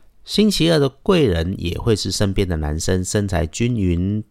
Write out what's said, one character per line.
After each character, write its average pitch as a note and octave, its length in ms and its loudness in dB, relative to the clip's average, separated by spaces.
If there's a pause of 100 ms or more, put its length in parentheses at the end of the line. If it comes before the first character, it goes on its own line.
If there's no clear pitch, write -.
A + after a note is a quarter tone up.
(240)
星 G#3+ 240 2
期 E3 220 2
二 D#3+ 80 2
的 C#3 100 2
贵 E3 380 2
人 E2+ 320 0
也 F2 180 -4
会 A2+ 200 0
是 G2+ 160 -4
身 G2+ 200 0
边 G2 160 0
的 F2 80 -2
男 D2+ 220 -2
生， F#2 260 0
身 G2+ 220 -2
材 F2 220 0
均 A#2+ 280 -2
匀、 F#2+ 540 0